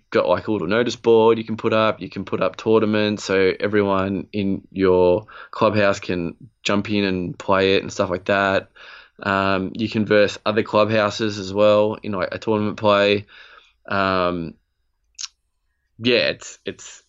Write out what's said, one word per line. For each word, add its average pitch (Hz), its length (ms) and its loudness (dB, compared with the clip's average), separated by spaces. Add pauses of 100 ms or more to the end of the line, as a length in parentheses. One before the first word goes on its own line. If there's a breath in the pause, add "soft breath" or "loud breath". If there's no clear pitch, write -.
(100)
got, - 180 0
like, 90 200 0
a 110 40 -2
little 95 140 -2
notice 113 300 0
board 113 420 4
you 110 60 -8
can 113 120 -8
put 113 160 -4
up. 110 280 0
You 92 100 -10
can 98 140 -10
put - 180 -6
up 92 140 -2
tournaments 107 680 0
so 95 360 2
everyone 98 720 0
in 98 400 -4
your 90 540 2 (260 loud breath)
clubhouse 101 480 0
can 87 360 -6 (280)
jump 104 260 -2
in 101 140 0
and 92 340 -4
play 95 380 2
it - 60 0
and 95 100 -12
stuff 101 180 -4
like 92 140 -4
that. 98 460 0 (520 loud breath)
Um, 98 520 -2
you 107 140 -4
can 110 160 -2
verse 104 400 2
other 107 200 0
clubhouses 107 760 0
as 95 160 -8
well 104 480 4
in, 107 100 -8
like, 90 200 -4
a - 60 -8
tournament 104 380 -2
play. 104 500 2 (600 loud breath)
Um, 90 680 -2 (1400)
yeah, 110 320 2
it's, - 340 -12
it's, - 440 -16